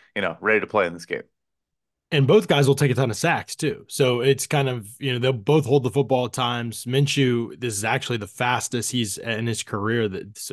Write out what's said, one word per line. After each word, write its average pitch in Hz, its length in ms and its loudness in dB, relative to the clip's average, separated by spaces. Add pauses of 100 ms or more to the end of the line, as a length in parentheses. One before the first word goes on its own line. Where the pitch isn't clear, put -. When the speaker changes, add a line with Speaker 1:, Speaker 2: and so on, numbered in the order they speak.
(160)
Speaker 1:
you 101 60 -2
know, 85 180 -4
ready 107 180 2
to 92 80 -2
play 101 200 0
in 85 60 -6
this 87 140 -16
game. - 160 -8 (920)
Speaker 2:
And 139 140 4
both 202 220 6
guys 143 180 4
will 139 80 6
take 139 160 2
a 123 40 0
ton 123 160 0
of 107 60 -6
sacks 156 380 -2
too. - 340 -6
So 123 320 2
it's 135 260 2
kind 139 220 0
of, 113 200 -6 (100)
you 135 140 -4
know, 123 60 -2
they'll 131 140 2
both 139 320 2
hold 127 200 2
the 120 60 -2
football 127 360 0
at 110 60 -10
times. 120 520 -4
Minshew, 127 760 0
this 117 140 -4
is 101 100 -4
actually 120 340 -2
the 101 80 -8
fastest 120 640 -2
he's 117 280 -2
in 113 280 -4
his 113 160 -2
career 110 460 -2
that, 95 300 -10 (140)